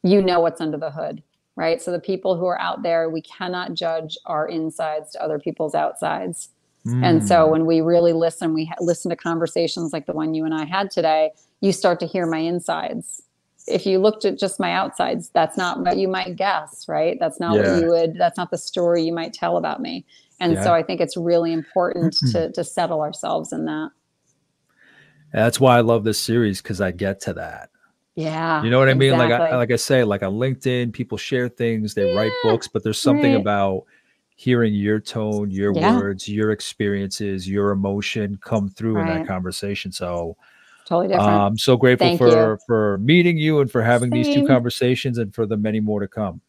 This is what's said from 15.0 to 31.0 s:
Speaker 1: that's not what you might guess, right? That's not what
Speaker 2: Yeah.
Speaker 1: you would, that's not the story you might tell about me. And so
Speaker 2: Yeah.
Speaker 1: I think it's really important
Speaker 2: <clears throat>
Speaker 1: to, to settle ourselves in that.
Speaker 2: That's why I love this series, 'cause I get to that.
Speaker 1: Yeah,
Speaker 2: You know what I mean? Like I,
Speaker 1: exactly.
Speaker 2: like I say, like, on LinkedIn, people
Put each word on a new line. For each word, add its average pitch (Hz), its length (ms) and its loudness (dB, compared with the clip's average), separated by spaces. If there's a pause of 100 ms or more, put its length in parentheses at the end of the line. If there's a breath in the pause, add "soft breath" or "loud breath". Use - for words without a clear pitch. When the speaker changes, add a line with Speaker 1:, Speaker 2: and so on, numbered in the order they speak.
Speaker 1:
that's 160 260 0
not 180 240 -4
what 180 180 0
you 190 120 0
might 185 260 -4
guess, 175 540 -4
right? 160 300 -2
That's 165 200 -4
not 175 160 0
what 208 100 4
Speaker 2:
Yeah. 180 140 2
Speaker 1:
you 165 80 2
would, 165 300 0
that's 175 200 0
not 180 140 -6
the 175 60 -6
story 175 460 0
you 165 100 -2
might 165 180 -6
tell 175 240 -4
about 160 260 -4
me. 165 240 -10 (360 soft breath)
And 170 160 2
so 190 140 2
Speaker 2:
Yeah. - 20 6
Speaker 1:
I 165 100 2
think 175 160 -6
it's 160 160 -2
really 170 380 0
important 170 600 -2 (100)
Speaker 2:
<clears throat> 127 100 2
Speaker 1:
to, 165 180 -2
to 175 140 -6
settle 160 360 -2
ourselves 156 520 -6
in 160 120 -6
that. 156 260 -8 (1400 soft breath)
Speaker 2:
That's 113 280 2
why 127 180 8
I 120 40 8
love 113 220 4
this 110 160 0
series, 113 420 0
'cause 98 200 -6
I 92 100 0
get 95 300 -4
to - 120 -6
that. 80 360 -12 (460)
Speaker 1:
Yeah, 160 480 -2
Speaker 2:
You 113 60 0
know 123 80 4
what 135 120 6
I 131 40 4
mean? 135 240 4
Like 120 140 4
I, 117 60 2
Speaker 1:
exactly. 127 200 0
Speaker 2:
like 120 140 0
I 120 60 2
say, 131 260 2
like, 101 180 0
on 98 120 -2
LinkedIn, 123 600 -2
people 113 240 -8